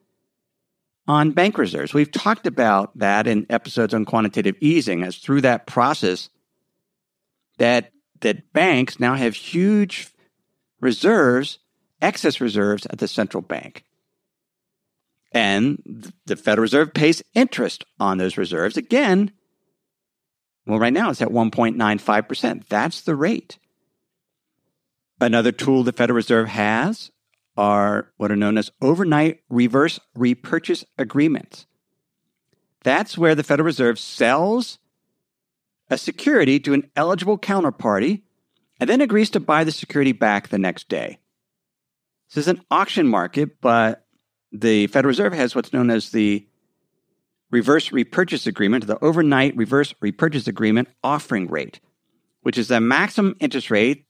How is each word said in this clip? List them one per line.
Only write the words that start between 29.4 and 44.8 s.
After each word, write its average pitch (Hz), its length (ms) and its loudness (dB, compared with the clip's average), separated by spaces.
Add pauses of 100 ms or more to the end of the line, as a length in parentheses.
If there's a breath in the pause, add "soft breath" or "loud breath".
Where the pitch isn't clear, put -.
reverse 123 500 0 (160)
repurchase 127 680 -2 (120)
agreements. 143 680 -2 (1200)
That's 165 340 -2
where 165 160 4
the 147 80 0
Federal 147 240 0
Reserve 123 320 0
sells 170 800 -2 (1120)
a 131 80 0
security 156 600 2
to 143 120 -2
an 139 240 0
eligible 180 400 0
counterparty 156 840 -2 (560)
and 123 100 -2
then 254 120 4
agrees 220 300 2
to 185 100 -2
buy 156 240 0
the 156 80 -2
security 139 400 0
back 104 360 0
the 104 100 -2
next 92 300 -4
day. 64 300 -6 (1080)
This 147 180 -6
is - 20 0
an 180 220 -2
auction 175 380 0
market, 110 520 -2
but 117 460 2 (460)
the 107 340 2